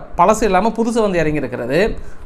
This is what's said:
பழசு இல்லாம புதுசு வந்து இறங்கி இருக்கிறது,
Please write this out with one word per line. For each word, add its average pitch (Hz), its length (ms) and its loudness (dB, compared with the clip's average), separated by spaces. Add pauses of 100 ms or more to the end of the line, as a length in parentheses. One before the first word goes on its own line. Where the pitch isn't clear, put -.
(180)
பழசு 214 260 4
இல்லாம 196 260 2
புதுசு 226 320 0
வந்து 190 180 0
இறங்கி 151 180 0
இருக்கிறது, 131 600 -2 (280)